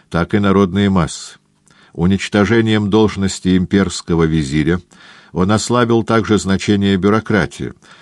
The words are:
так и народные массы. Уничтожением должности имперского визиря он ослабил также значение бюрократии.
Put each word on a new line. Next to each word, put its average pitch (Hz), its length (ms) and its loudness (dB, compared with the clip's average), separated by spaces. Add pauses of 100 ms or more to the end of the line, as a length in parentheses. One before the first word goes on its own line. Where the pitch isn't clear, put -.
(100)
так 85 240 -4
и 104 60 2
народные 98 500 2
массы. - 480 -4 (560)
Уничтожением 104 960 0
должности 98 680 0
имперского 90 640 0
визиря 78 560 0 (520)
он 92 200 -2
ослабил 117 520 0
также 107 360 0
значение 98 580 0
бюрократии. 92 760 -2 (280)